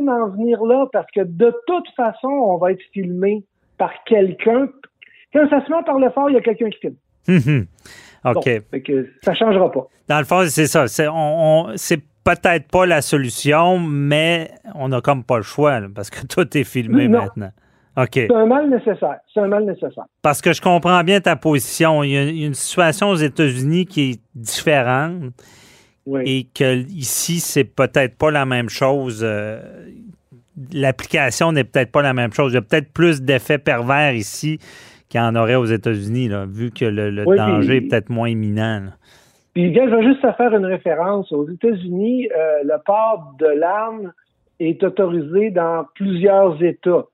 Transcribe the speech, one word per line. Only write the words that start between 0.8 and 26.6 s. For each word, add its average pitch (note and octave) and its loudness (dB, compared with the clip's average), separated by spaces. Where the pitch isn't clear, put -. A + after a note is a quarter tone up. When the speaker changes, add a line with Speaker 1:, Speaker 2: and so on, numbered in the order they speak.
Speaker 1:
parce G3 -4
que G3 0
de F3+ 2
toute F4 -2
façon, A#3 -4
on A#3+ 0
va F3+ 0
être F#3 -8
filmé G3 -4
par F3+ -2
quelqu'un. A3+ 2
Quand C#4+ 4
ça C#4 2
se C#4 -6
met E4 0
par C#4+ -2
le B3+ 2
fort, C#4 0
il C4+ 4
y A#3+ 4
a - 2
quelqu'un A3 -2
qui - -12
filme. D3+ -10
Speaker 2:
Hum, F3+ 4
hum. C3 0
OK. - 0
Speaker 1:
Bon, A2+ 0
fait C#3 -8
que C3+ -4
ça F3+ 0
changera G3 2
pas. - -6
Speaker 2:
Dans D3 2
le D3 0
fond, F3+ 2
c'est D3+ 2
ça. C#3+ 2
C'est, D3+ -2
on, D#3 -2
on, D#3+ 2
c'est E3 -2
peut-être E3+ 0
pas F#3 4
la D#3 2
solution, D3+ 2
mais D#3 0
on C3+ -6
n'a B2+ -2
comme C#3 0
pas B2+ 0
le G#2 -2
choix, C#3+ 0
là, G2+ -10
parce G2+ -12
que - -14
<laughs> - -20
tout - -2
est C#3 2
filmé G#3+ 0
Speaker 1:
Non. A3+ 4
Speaker 2:
maintenant. G2+ -10
OK. B2+ 0
Speaker 1:
C'est B2+ 2
un A3 4
mal C#4 2
nécessaire. F#3+ -2
C'est G#3+ -2
un G3 0
mal G#3 0
nécessaire. D#3+ -8
Speaker 2:
Parce D3 0
que F3 2
je - -4
comprends F3 4
bien F#3+ 4
ta E3+ 2
position. D#3 2
Il C#3+ -2
y C#3 0
a, C#3 0
il D#3+ -4
y D3+ -4
a - -4
une C#3+ -4
situation F3 0
aux F#3+ 2
États-Unis D3 0
qui C#3 -2
est A2 -10
différente C3+ -2
Speaker 1:
Oui. C3+ -4
Speaker 2:
et C3 -2
que C3 2